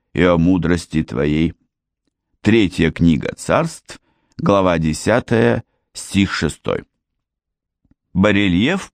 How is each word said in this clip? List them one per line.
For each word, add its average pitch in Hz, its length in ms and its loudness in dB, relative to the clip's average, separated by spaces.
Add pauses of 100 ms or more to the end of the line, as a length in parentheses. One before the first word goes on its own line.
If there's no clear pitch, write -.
(140)
и 87 100 0
о 87 140 4
мудрости 82 640 0
твоей». 76 500 -2 (880)
Третья 95 480 2
книга - 460 0
Царств, - 640 -4 (380)
глава 92 420 0
десятая, 113 840 0 (300)
стих - 400 -2
шестой. - 520 -6 (1300)
Барельеф 101 840 0